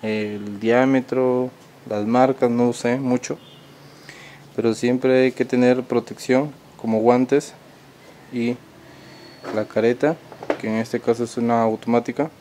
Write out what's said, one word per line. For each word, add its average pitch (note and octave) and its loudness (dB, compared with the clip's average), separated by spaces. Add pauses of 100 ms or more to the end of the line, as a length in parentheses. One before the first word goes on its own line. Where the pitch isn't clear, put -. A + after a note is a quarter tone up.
El G#2 -6
diámetro, B2+ 2 (360)
las G#2 -4
marcas, B2+ 4
no A#2+ 2
sé A#2+ -2
mucho, B2+ -2 (1160)
pero A2+ 0
siempre B2+ 2
hay C3 2
que B2 -2
tener B2 2
protección B2+ -2 (300)
como A2+ 0
guantes B2 2 (800)
y A#2+ -4 (960)
la G#2+ -2
careta, A#2+ 0 (440)
que - -6
en A2 -2
este A2+ -4
caso A#2 0
es A2+ -10
una A#2 2
automática. A#2 -2